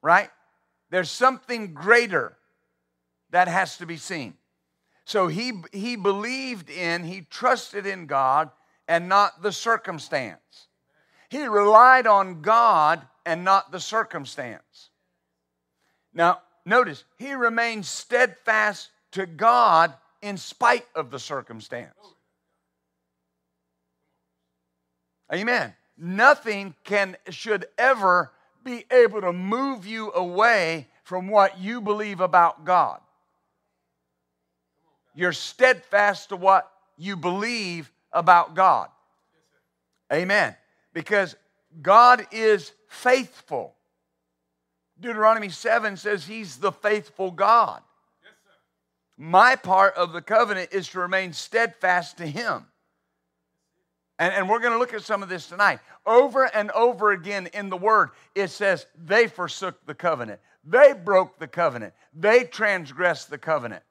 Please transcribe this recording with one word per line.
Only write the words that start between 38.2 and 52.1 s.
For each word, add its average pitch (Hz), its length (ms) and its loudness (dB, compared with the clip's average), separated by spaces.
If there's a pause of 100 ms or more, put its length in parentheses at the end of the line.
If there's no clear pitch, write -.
God. 165 340 2 (1200)
Amen. 175 440 0 (380)
Because 185 420 -2 (460)
God 226 500 6
is 214 420 0 (140)
faithful. - 880 -4 (1200)
Deuteronomy 214 500 0
seven 220 460 -2
says 190 300 -6
he's 196 320 -16
the 196 140 -2
faithful 202 600 -4
God. 196 500 2 (1400)
My 190 380 4
part 190 400 2
of 170 160 -4
the 170 100 -10
covenant 202 520 -2
is 190 160 -6
to 185 100 -12
remain 185 340 -4
steadfast 180 840 -4